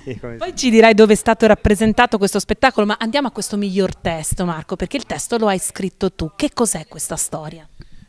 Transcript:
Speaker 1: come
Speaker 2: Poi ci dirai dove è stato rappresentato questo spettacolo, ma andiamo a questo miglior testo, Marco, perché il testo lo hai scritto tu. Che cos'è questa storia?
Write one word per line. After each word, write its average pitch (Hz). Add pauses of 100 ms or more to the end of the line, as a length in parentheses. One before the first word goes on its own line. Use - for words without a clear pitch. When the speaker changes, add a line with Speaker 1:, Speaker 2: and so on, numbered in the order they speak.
(180)
Speaker 1:
come 117
Speaker 2:
Poi 349
ci 254
dirai 220
dove 214
è 202
stato 226
rappresentato 220
questo 196
spettacolo, 220
ma 208
andiamo 247
a -
questo -
miglior 196
testo, 170
Marco, 165
perché 185
il 240
testo 160
lo 220
hai 190
scritto -
tu. 156
Che -
cos'è 196
questa -
storia? 156 (400)